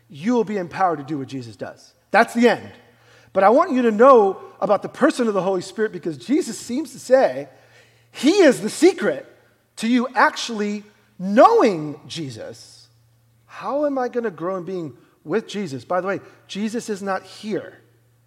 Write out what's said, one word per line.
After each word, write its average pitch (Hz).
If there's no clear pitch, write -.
you 180
will 226
be 208
empowered 175
to 143
do 147
what 131
Jesus 120
does. -
That's 226
the 233
end. 127
But 190
I 190
want 311
you 254
to 233
know 214
about 196
the 202
person 262
of 202
the 185
Holy 185
Spirit 214
because 165
Jesus 233
seems 254
to 196
say 160
he 370
is 185
the 202
secret 214
to 226
you 247
actually 208
knowing 202
Jesus. 117
How 277
am 277
I 247
gonna 240
grow 175
in 175
being 175
with 202
Jesus? 151
By 180
the 180
way, 190
Jesus 220
is 202
not 196
here. -